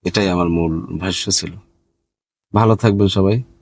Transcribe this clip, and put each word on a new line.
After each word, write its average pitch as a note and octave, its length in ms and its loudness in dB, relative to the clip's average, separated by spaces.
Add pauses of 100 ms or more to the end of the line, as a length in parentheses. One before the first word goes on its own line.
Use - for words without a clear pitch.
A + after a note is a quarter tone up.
এটাই G2 240 0
আমার F2 200 0
মূল E2+ 240 0 (240)
ভাষ্য F2+ 340 -6
ছিল। E2 200 -4 (1000)
ভালো A2 220 4
থাকবেন G2+ 320 2
সবাই। G2 300 2 (240)